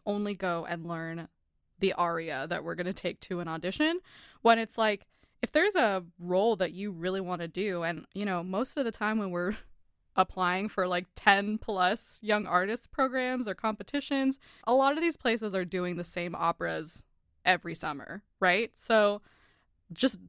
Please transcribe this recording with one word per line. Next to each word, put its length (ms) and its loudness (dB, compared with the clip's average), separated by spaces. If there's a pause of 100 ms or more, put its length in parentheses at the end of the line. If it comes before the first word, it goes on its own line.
only 300 -2
go 340 -2
and 160 -6
learn 420 -6 (520)
the 140 2
aria 540 -2
that 160 -4
we're 120 -6
gonna 180 -4
take 280 -6
to 180 -6
an 80 -6
audition. 520 0 (420)
When 180 8
it's 180 -6
like, 300 0 (340)
if 100 -4
there's 240 4
a 280 2 (160)
role 380 2
that 160 -2
you 180 -6
really 300 -4
wanna 260 -6
do, 360 -4
and, 300 -4
you 120 -4
know, 180 -2
most 340 -4
of 80 0
the 60 -2
time 260 -2
when 140 -2
we're 240 -2 (300)
<laughs> 300 -20
applying 540 0
for, 180 0
like, 280 -2
ten 420 6
plus 640 0
young 240 2
artist 460 0
programs 560 -2
or 80 -4
competitions, 800 -2 (280)
a 80 2
lot 200 6
of 80 -2
these 160 0
places 380 -2
are 100 -2
doing 300 -4
the 80 -6
same 320 -4
operas 680 -4 (400)
every 300 2
summer, 480 -8 (180)
right? 360 2
So 460 4 (720)
just 380 0